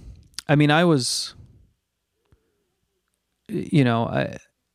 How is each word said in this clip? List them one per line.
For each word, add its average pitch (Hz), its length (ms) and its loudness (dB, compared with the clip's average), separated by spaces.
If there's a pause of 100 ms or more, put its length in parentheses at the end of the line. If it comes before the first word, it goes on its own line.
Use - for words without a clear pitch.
(480)
I 151 80 2
mean, 147 160 4
I 165 140 2
was, 143 500 -2 (2250)
y-, 214 220 -8
you 147 120 6
know, 117 240 0
I, - 300 -4 (380)